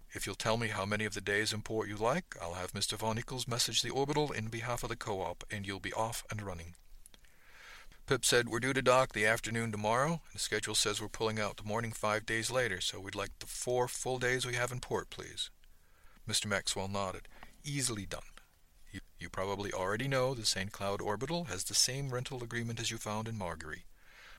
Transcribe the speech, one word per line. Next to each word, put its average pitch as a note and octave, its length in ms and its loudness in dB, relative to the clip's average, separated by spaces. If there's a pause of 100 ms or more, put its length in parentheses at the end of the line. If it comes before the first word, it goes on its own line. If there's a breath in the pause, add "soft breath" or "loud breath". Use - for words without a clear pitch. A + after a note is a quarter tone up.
(140)
If - 120 -4
you'll G2 100 -2
tell A2+ 200 4
me A#2 140 2
how G2+ 160 0
many G#2+ 180 2
of G#2 100 0
the G#2 60 -2
day's G#2 320 4
import A2 380 -2
you G#2 80 -4
like, B2+ 420 2
I'll E2+ 140 -4
have F2+ 200 -4
Mister G2+ 220 0
Von A2 220 0
Ickles B2 300 -4
message A#2 340 2
the A#2+ 80 -2
orbital C#3+ 420 2
in A2 160 -2
behalf A#2 360 -2
of B2 60 -4
the A#2 60 -2
co-op, F#2 560 -2
and G2+ 140 -4
you'll G2 140 -4
be F#2 140 -4
off A2 360 0
and G#2+ 120 -4
running." F2 340 -8 (1300 loud breath)
Pip C3 180 2
said, A#2+ 240 6
"We're A2+ 120 0
due C3 120 2
to C3+ 120 2
dock B2+ 300 8
the G#2+ 120 4
afternoon A2+ 460 2
tomorrow, A#2+ 560 2
and - 80 -16
the - 40 -6
schedule G#2+ 360 0
says G#2+ 260 4
we're G#2 80 -4
pulling A2 300 0
out G#2 180 0
the - 60 -10
morning A2 280 0
five G#2+ 340 0
days A2 260 0
later, A#2 280 2
so F#2 200 -2
we'd G2 160 -8
like G2 240 -4
the - 80 -12
four B2 400 2
full B2+ 320 -2
days B2 260 2
we B2 80 -2
have A#2+ 180 0
in B2 80 -4
port, - 300 -2
please." E2+ 400 -6 (760 soft breath)
Mister - 220 0
Maxwell G2 400 0
nodded. G2 400 -2 (360 loud breath)
"Easily B2 420 0
done. - 260 -8 (600)
You, F#2+ 100 -8 (180)
you E2+ 100 -8
probably G2 440 -2
already G2+ 340 0
know C3+ 260 4
the A#2 120 -6
Saint F#2+ 260 2
Cloud G2+ 300 -2
Orbital C3+ 440 0
has F#2 200 -4
the - 100 -4
same C3+ 380 4
rental B2 280 -4
agreement A#2 380 -2
as A2+ 100 -2
you A2+ 80 -2
found A2 300 -2
in A2+ 100 -4
Margery. E2 480 -6 (540 loud breath)